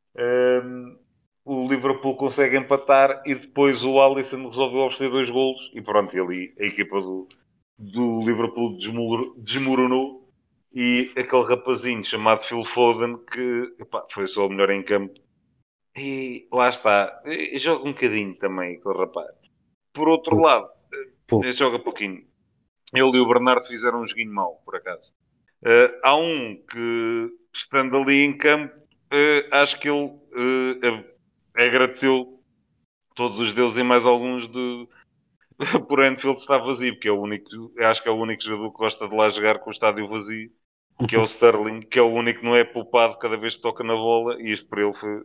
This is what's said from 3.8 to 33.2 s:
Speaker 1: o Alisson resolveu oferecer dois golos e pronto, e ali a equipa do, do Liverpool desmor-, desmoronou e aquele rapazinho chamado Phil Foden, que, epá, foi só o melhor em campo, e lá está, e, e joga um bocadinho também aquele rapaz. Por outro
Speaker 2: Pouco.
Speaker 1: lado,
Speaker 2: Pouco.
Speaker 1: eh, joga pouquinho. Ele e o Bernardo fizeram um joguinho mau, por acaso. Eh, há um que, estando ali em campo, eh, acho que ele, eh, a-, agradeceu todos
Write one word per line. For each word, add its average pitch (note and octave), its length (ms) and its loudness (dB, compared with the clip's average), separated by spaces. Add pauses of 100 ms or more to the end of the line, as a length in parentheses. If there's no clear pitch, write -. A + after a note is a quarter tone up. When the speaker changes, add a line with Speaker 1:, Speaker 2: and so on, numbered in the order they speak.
Speaker 1:
o C3 160 2
Alisson C3+ 500 2
resolveu B2 340 -2
oferecer C3 280 -2
dois B2+ 200 -2
golos C3 440 -2
e A2+ 60 -12
pronto, G#2 340 0
e F#2 60 0
ali F#2 400 -6
a G#2 40 -2
equipa G2 360 -4
do, F#2 260 -10 (520)
do A2+ 440 -4
Liverpool A#2 540 -2
desmor-, A2+ 600 -6
desmoronou C3 920 -2 (460)
e B2 420 0
aquele B2+ 280 2
rapazinho A#2+ 600 -2
chamado A2 400 2
Phil A#2 220 -6
Foden, A#2+ 500 2 (160)
que, B2 480 -6
epá, - 320 -10
foi G2 140 -6
só G2+ 200 -2
o F#2+ 40 -2
melhor G2 200 2
em G2 120 -2
campo, G2 320 -2 (800)
e C3+ 560 -10
lá B2 160 4
está, G2+ 560 0
e, C#3+ 320 -8
e - 20 -6
joga C#3 300 -2
um C#3 40 -6
bocadinho G#2+ 460 -2
também F#2 380 -6
aquele F2+ 220 -6
rapaz. F2+ 320 -6 (640)
Por D#3 140 0
outro E3 240 2
Speaker 2:
Pouco. D#3+ 140 4
Speaker 1:
lado, B2 220 4 (580)
Speaker 2:
Pouco. A2 200 0
Speaker 1:
eh, B2+ 60 -4
joga B2 260 0
pouquinho. G2+ 440 -8 (720)
Ele C3 220 4
e B2+ 40 6
o A#2+ 60 4
Bernardo B2 400 2
fizeram A#2+ 360 -4
um G#2+ 40 -8
joguinho A2 280 -10
mau, F2+ 320 -6
por F#2+ 100 -12
acaso. F2 340 -12 (540)
Eh, A#2+ 400 6
há C3+ 100 6
um D3 420 -2 (140)
que, A#2 600 -4 (240)
estando C3 420 -2
ali C#3 260 2
em C#3+ 140 0
campo, D3+ 360 0 (380)
eh, D3 400 2
acho C#3 300 2
que C#3+ 80 -4
ele, C#3+ 240 -2 (240)
eh, B2+ 520 0 (680)
a-, A#2+ 80 4
agradeceu B2+ 760 2 (760)
todos A2+ 240 -4